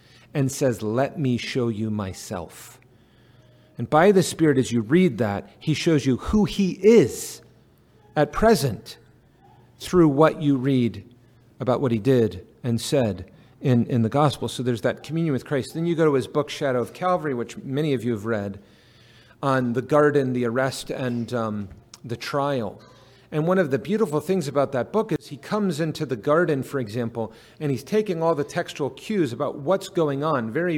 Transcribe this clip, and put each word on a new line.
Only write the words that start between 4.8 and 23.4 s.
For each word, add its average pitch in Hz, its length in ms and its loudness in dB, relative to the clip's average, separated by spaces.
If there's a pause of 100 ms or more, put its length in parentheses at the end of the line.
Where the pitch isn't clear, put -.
read 139 360 2
that, 101 320 -2 (100)
he 160 140 -2
shows 143 320 2
you 127 120 2
who 208 280 0
he 185 260 0 (100)
is 202 600 4 (760)
at 147 160 2
present 165 640 0 (840)
through 170 300 6
what 147 320 4
you 143 160 2
read 123 460 0 (560)
about 120 220 0
what 131 100 2
he 113 80 2
did 107 460 2 (180)
and 117 160 0
said 110 520 -2 (300)
in, 123 260 2
in 123 140 0
the 110 80 2
gospel. 139 380 0
So - 140 -8
there's 120 200 -2
that 113 220 -2
communion 160 300 -2
with 123 120 -4
Christ. 135 280 -4
Then 165 120 -4
you 170 100 0
go 160 100 2
to 151 80 4
his 131 140 0
book, 143 220 -2
Shadow 131 320 -2
of 113 120 -6
Calvary, 175 400 -2
which 117 240 -6
many 143 360 -2
of 117 100 -2
you 120 80 -2
have 104 140 -4
read, 101 340 -4 (800)
on 131 320 0
the 127 80 -2
garden, 143 520 2
the 123 120 -2
arrest, 127 460 -2
and, 120 420 -4
um, 107 360 -4 (340)
the 117 140 -8
trial. 139 640 -4 (520)
And 156 160 -2